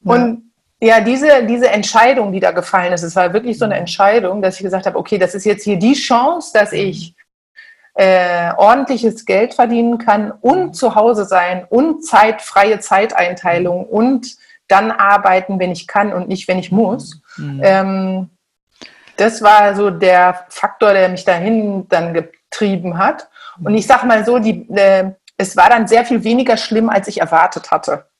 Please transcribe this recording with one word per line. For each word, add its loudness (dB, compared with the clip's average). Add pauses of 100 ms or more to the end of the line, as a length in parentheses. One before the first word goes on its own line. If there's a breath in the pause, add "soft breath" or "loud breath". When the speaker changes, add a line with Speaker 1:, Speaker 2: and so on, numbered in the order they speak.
Speaker 1:
und 0 (360)
ja, 4
diese, 4
diese 2
Entscheidung, 2
die -4
da 2
gefallen -2
ist, -4
es -8
war 0
wirklich -4
so -2
eine -2
Speaker 2:
Mhm. -4
Speaker 1:
Entscheidung, 0
dass -2
ich -16
gesagt -4
habe, -4
"Okay, -4
das 0
ist -8
jetzt -2
hier -2
die 2
Chance, -2
dass 2
Speaker 2:
Mhm. -6
Speaker 1:
ich, -8 (800 soft breath)
äh, 0
ordentliches 2
Geld 0
verdienen 0
kann 0
und 0
Speaker 2:
Mhm. -12
Speaker 1:
zu -2
Hause 2
sein -2
und 0
Zeit, 2
freie 0
Zeiteinteilung -2
Speaker 2:
Mhm. -20
Speaker 1:
und -2 (300 soft breath)
dann 2
arbeiten, 0
wenn -2
ich -12
kann -2
und -8
nicht, -8
wenn -2
ich -8
muss." -2 (180 loud breath)
Speaker 2:
Mhm. -10
Speaker 1:
Ähm, 0 (880 loud breath)
das 0
war 6
so 0
der 2
Faktor, 0
der 2
mich -8
dahin -2
dann -2
getrieben -6
hat. -2 (280 loud breath)
Und -6
Speaker 2:
Mhm. 2
Speaker 1:
ich -6
sag 4
mal 2
so, 0
die, -2
äh, 2 (260)
es -4
war 6
dann 2
sehr 4
viel -2
weniger 0
schlimm, -2
als -2
ich -8
erwartet 0
hatte. -4 (140)